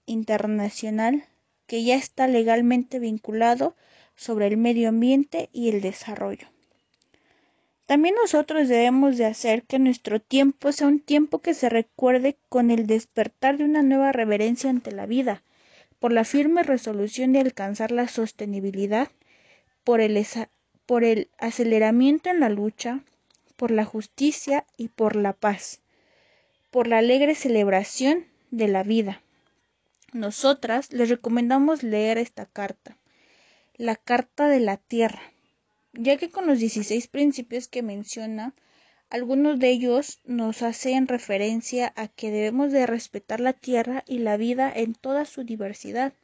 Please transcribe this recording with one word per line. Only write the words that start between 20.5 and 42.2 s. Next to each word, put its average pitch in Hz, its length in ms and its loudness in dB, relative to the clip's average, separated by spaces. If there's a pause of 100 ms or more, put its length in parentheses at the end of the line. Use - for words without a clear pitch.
por 240 180 2
el 226 240 2 (100)
aceleramiento 233 920 2
en 359 100 0
la 269 80 4
lucha, 220 560 -4 (540)
por 233 120 -2
la 220 140 2
justicia 277 840 -4 (120)
y 226 100 -8
por 214 300 -2
la 202 160 0
paz, - 480 -6 (880)
por 240 160 2
la 226 120 4
alegre 269 360 4
celebración 233 920 0 (220)
de 220 200 -2
la 190 140 0
vida. 208 380 -2 (920)
Nosotras 240 800 -2
les 240 160 2
recomendamos 240 760 2
leer 220 340 0
esta 226 280 -8
carta, - 520 -12 (800)
la 233 200 -4
Carta 240 500 -2
de 277 140 4
la 202 160 0
Tierra, 226 440 -2 (720)
ya 247 240 0
que 339 140 -6
con 370 180 -6
los 277 120 2
dieciséis 220 480 -4
principios 254 600 -4
que 247 160 -8
menciona, 220 680 -10 (560)
algunos 269 500 0
de 254 100 4
ellos 247 540 0
nos 226 380 -4
hacen 254 480 -2
referencia 226 880 -4
a 220 100 -10
que 214 240 -10